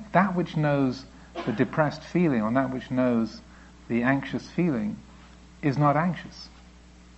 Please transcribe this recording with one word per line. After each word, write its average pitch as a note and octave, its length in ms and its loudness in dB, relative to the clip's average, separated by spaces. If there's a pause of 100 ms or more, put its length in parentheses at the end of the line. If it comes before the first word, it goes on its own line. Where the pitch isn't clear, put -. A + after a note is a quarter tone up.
(120)
that F#3 220 4
which E3+ 220 -2
knows C#3+ 480 0 (400)
the B2+ 80 -2
depressed - 500 0
feeling, D3+ 400 2
or G#2+ 100 0
that C3 200 0
which B2+ 180 -8
knows B2 500 0 (480)
the A#2+ 140 0
anxious C3+ 480 0
feeling, B2+ 460 -2 (640)
is C#3 160 0
not C#3+ 180 4
anxious." - 520 -4 (680)